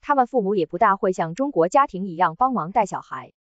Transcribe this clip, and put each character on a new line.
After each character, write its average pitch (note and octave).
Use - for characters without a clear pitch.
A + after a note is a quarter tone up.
她 D4
们 B3+
父 B3
母 F#3+
也 E3+
不 F3
大 G3+
会 G3
像 E3+
中 C#4
国 E3+
家 C4+
庭 F#3+
一 F3
样 E3
帮 C4
忙 F3
带 G#3
小 -
孩 -